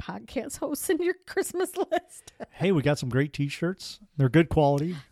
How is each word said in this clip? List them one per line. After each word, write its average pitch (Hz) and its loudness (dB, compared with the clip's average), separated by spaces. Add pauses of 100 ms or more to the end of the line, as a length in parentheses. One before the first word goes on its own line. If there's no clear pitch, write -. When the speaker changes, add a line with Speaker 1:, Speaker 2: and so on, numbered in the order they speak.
Speaker 1:
podcast - -8
hosts 294 -6
in 320 0
your 349 0 (100)
Christmas 370 -4
<laughs> 381 -2
list. - -6 (180)
Speaker 2:
Hey, 170 0
we 151 4
got 143 2
some 131 -4
great 139 2
T-shirts. - -4 (180)
They're 135 6
good 160 6
quality. 151 2 (160)